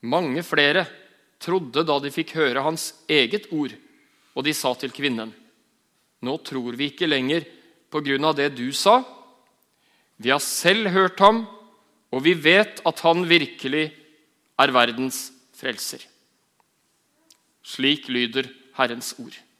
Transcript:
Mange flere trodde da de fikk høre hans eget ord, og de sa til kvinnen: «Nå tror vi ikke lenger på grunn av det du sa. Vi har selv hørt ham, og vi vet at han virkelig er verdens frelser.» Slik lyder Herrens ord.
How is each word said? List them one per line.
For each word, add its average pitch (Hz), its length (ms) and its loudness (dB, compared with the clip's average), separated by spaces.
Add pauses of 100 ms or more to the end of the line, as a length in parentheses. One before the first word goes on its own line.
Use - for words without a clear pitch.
Mange 147 420 -2
flere 151 440 2 (500)
trodde 160 480 -2
da 147 160 0
de 143 100 -8
fikk 156 280 -6
høre 135 260 0
hans 160 240 -4 (160)
eget 147 480 0
ord, 143 240 -4 (560)
og 135 160 -4
de 151 80 -2
sa 127 160 -2
til 123 240 -8
kvinnen: 117 320 -4 (960)
«Nå 139 160 -6
tror 123 320 -8
vi 139 160 -4
ikke 160 220 -2
lenger 143 340 -2 (480)
på 151 80 -2
grunn 139 240 -2
av 156 160 2
det 143 160 0
du 123 160 -6
sa. 233 300 4 (1120)
Vi 117 160 2
har 143 80 2
selv 202 480 0
hørt 185 320 2
ham, 220 240 6 (640)
og 135 160 -2
vi 170 80 6
vet 175 480 4
at - 240 -2
han 170 240 2
virkelig 151 560 0 (720)
er 135 160 2
verdens 123 540 0 (260)
frelser.» - 480 -10 (1600)
Slik 143 480 -2
lyder 123 400 -2 (240)
Herrens 120 480 -2
ord. - 160 -18 (220)